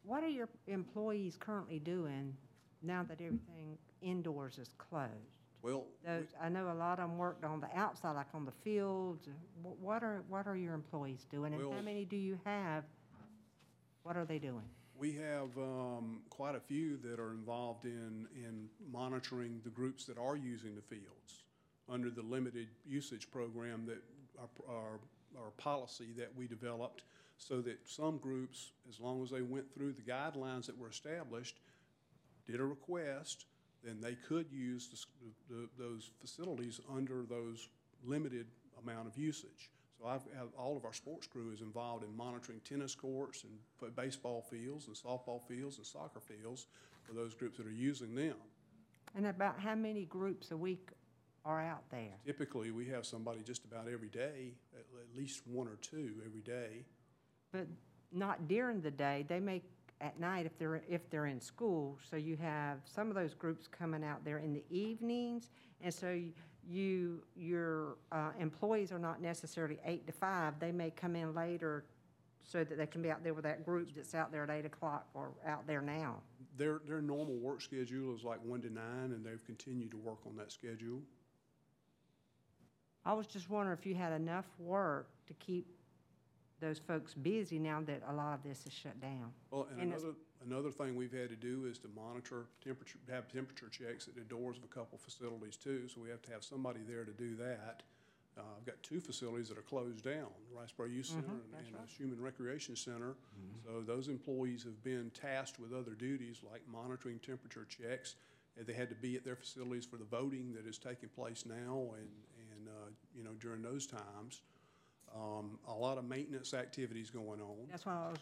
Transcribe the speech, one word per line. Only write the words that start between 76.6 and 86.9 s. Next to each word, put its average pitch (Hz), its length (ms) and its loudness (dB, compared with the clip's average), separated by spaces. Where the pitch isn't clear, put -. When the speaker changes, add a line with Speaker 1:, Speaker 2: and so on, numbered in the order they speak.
Speaker 2:
their 151 160 2
normal 143 360 4
work 123 240 0
schedule 131 520 0
is 113 100 -4
like 117 200 0
one 123 180 2
to 120 120 -2
nine, 120 400 0
and 110 120 -2
they've 110 200 -6
continued 120 460 -2
to 110 60 -6
work 110 300 -2
on 107 80 -6
that 107 160 -6
schedule. 117 480 -4
Speaker 1:
I 196 80 6
was 220 140 4
just 180 220 -6
wondering 196 280 4
if 180 80 -10
you 190 100 4
had 175 180 4
enough 165 320 2
work 170 480 4
to 160 80 -12
keep 180 320 0
those 156 180 0
folks 156 340 0